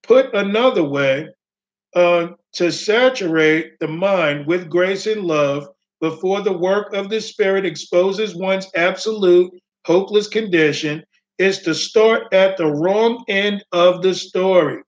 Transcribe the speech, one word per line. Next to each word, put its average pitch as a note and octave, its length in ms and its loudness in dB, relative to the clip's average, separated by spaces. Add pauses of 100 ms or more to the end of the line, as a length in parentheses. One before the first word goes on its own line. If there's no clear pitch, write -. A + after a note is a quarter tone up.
Put C4 320 2
another G#3 500 0
way, C#3 440 -2 (640)
uh, F3 340 2 (260)
to F3 180 0
saturate E3+ 1080 0
the D#3+ 80 -6
mind D#3+ 580 -2
with E3+ 240 -4
grace F#3 360 0
and G#3+ 180 -4
love D3 440 -2 (320)
before F#3 420 -4
the G3 140 -2
work G3 380 -2
of G3 160 -6
the A3 100 -4
Spirit G3 460 -2
exposes F3+ 680 -2
one's F#3+ 400 -4
absolute F3+ 760 2 (320)
hopeless G3+ 440 2
condition D#3 760 -2 (340)
is F#3+ 220 0
to E3 140 -2
start A3+ 580 0
at F#3+ 240 4
the E3+ 100 -2
wrong G3 600 0
end G3+ 420 -2
of F3 320 2
the F#3 120 2
story. F3+ 720 0